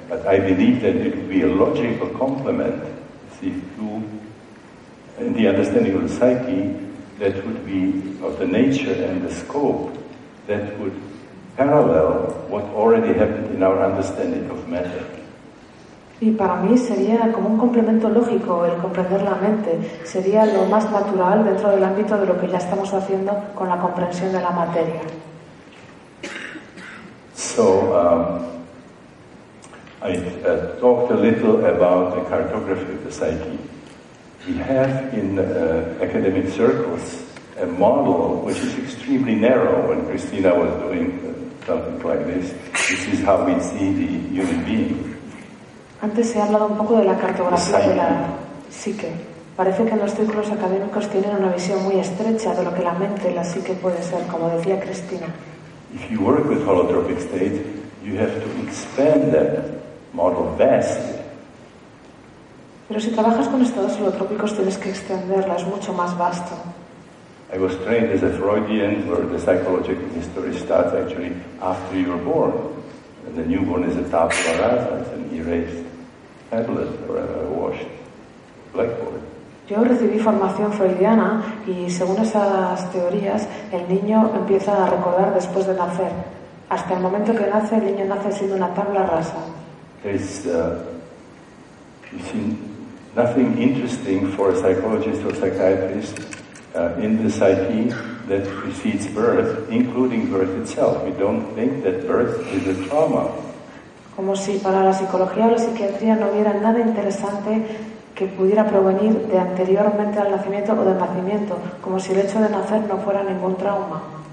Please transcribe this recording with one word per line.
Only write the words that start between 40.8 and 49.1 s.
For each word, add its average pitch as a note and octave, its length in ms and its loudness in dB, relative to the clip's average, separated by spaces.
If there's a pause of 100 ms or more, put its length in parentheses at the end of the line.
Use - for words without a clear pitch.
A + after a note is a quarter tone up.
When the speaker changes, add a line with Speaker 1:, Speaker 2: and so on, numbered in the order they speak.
Speaker 1:
doing, - 420 -2
uh, - 420 -12
something E2+ 380 -4
like E2+ 220 -2
this. F2+ 280 -4 (360)
This - 180 -4
is F#2+ 180 0
how F#2 200 6
we F2+ 160 4
see G2 320 0
the F#2+ 140 0 (280)
human F#2 300 0
being. - 400 0 (960)
Speaker 2:
Antes G#3+ 320 0
he G#3+ 60 0
hablado G#3 280 4
un G#3 100 -2
poco A3 200 2
de G3+ 60 6
la F#3 140 4
cartografía F#3 640 2
Speaker 1:
The - 80 4
Speaker 2:
de F#3 60 4
la F3+ 300 2 (440)
Speaker 1:
psyche. - 320 -8
Speaker 2:
psique. E3 100 -6 (460)